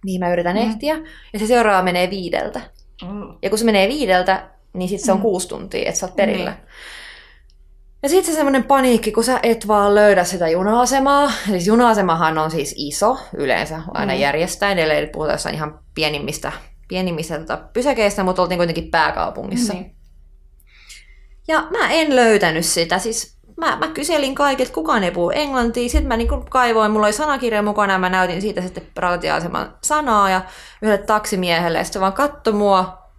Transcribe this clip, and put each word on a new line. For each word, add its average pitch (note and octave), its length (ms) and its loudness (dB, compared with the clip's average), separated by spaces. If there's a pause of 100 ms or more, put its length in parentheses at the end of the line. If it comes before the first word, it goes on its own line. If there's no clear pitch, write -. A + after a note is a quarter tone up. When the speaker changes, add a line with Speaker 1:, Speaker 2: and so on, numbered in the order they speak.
Speaker 1:
mihin F#3 160 -4
mä F3 120 0
yritän F3 240 0
Speaker 2:
Mm. A3 60 2
Speaker 1:
ehtiä. B3+ 360 -2 (340)
Ja G#3+ 60 -8
se A3 80 -2
seuraava G#3+ 360 4
menee F3+ 280 0
viideltä. - 500 -4 (420)
Speaker 2:
Mm. G3 400 -14
Speaker 1:
Ja G3 80 -4
kun G#3+ 80 0
se A3+ 60 -2
menee G3+ 240 4
viideltä, F#3+ 600 0 (240)
niin F3+ 160 -4
sit G3 120 -6
se G3+ 120 2
on G3 60 2
Speaker 2:
Mm. G3 40 -2
Speaker 1:
kuusi G3+ 260 0
tuntia, - 400 -6
että - 120 -4
sä - 60 -8
oot - 100 -10
perillä. F#3+ 340 0
Speaker 2:
Niin. - 160 -16 (1400)
Speaker 1:
Ja C#4+ 60 -2
sit F4+ 160 4
se E4+ 80 -2
semmonen C#4 320 2
paniikki, B3 480 4
kun A3+ 120 0
sä B3+ 180 0
et A3+ 260 0
vaan G3+ 260 4
löydä G#3 300 6
sitä F3 240 -2
juna-asemaa. B3 840 2 (140)
Siis F3+ 200 0
juna-asemahan F#3 720 4
on D#3 120 0
siis D#3+ 260 -4
iso G3+ 420 -2 (180)
yleensä C#3 520 -2
aina - 240 -4
Speaker 2:
Mm. C3+ 80 -2
Speaker 1:
järjestään, E3+ 580 0
ellei D3+ 280 0
puhuta D3+ 260 -4
jossain - 220 -4
ihan D3+ 240 -8 (160)
pienimmistä, D3 580 -4 (360)
pienimmistä, F3 500 -6
tota, D#3 180 -8 (160)
pysäkeistä, A3 500 0
mutta F#3 200 0
oltiin F3 160 -2
kuitenkin E3 320 -2
pääkaupungissa. E3+ 840 -2
Speaker 2:
Niin. F#3 240 -12 (1500)
Speaker 1:
Ja D#4+ 120 2 (100)
mä F#4+ 200 0
en D4+ 260 2
löytänyt G3+ 500 4
sitä. E3+ 320 0
Siis - 400 -6 (180)
mä, E4 200 -2
mä D#4+ 120 -4
kyselin D4 460 -2
kaikilta, C4 380 0
kukaan C#4 320 0
ei F3 60 0
puhu F3 200 0
englantia. B3 580 -2
Sit C#4 160 2
mä B3+ 120 -2
niinku A#3 340 -2
kaivoin, A3+ 400 2
mulla G#3+ 160 2
oli G#3 60 2
sanakirja A#3+ 500 -2
mukana G#3 300 0
ja F#3+ 60 2
mä F#3 100 0
näytin F#3 320 0
siitä G3+ 220 -4
sitten F3+ 220 -10 (120)
rautatieaseman E3 840 -2
sanaa A#3+ 480 2
ja F#3 100 2 (420)
yhdelle G#3 240 2
taksimiehelle. F3 720 0
Ja E3+ 60 -2
sit - 80 -10
se G3+ 80 -4
vaan F#3+ 120 0
kattoi C#4+ 400 -2
mua. G3 520 2 (140)